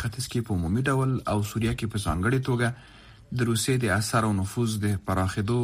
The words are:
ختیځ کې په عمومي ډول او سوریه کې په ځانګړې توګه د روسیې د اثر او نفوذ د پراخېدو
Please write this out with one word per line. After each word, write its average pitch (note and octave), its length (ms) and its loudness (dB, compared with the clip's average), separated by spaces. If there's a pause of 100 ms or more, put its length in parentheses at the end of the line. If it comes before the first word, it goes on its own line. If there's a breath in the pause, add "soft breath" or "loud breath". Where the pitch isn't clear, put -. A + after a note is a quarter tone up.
ختیځ A#2 280 -6
کې A#2+ 160 0
په - 100 -4
عمومي F2+ 320 0
ډول C3 220 2 (200)
او G#2 120 2
سوریه A2 360 0
کې A2 140 -4
په G#2+ 120 -2
ځانګړې F#2 420 2
توګه A#2+ 220 2 (680 loud breath)
د - 20 0 (100)
روسیې A#2 340 2
د - 20 2 (140)
اثر A2 280 2
او G#2+ 120 2
نفوذ A2 320 -2 (140)
د - 20 2 (200)
پراخېدو F#2+ 560 0